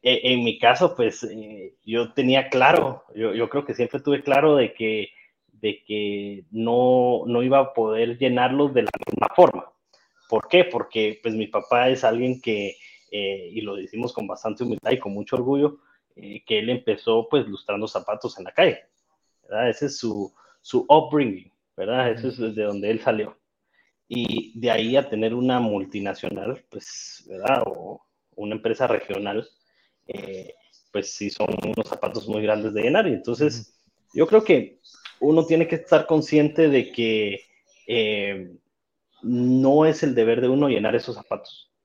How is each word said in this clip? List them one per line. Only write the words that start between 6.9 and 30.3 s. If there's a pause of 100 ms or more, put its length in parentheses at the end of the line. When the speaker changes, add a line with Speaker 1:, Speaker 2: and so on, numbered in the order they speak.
Speaker 1:
no
iba
a
poder
llenarlos
de
la (160)
misma
forma. (560)
¿Por
qué?
Porque,
pues,
mi
papá
es
alguien
que, (360)
eh,
y
lo
decimos
con
bastante
humildad
y
con
mucho
orgullo, (380)
eh,
que
él
empezó,
pues,
lustrando
zapatos
en
la
calle, (640)
¿verdad?
Ese
es
su, (300)
su
upbringing, (240)
¿verdad?
Eso
es
Speaker 2:
Ujú.
Speaker 1:
de
donde
él
salió. (720)
Y
de
ahí
a
tener
una
multinacional,
pues,
¿verdad?
O (340)
una
empresa
regional, (580)
eh, (380)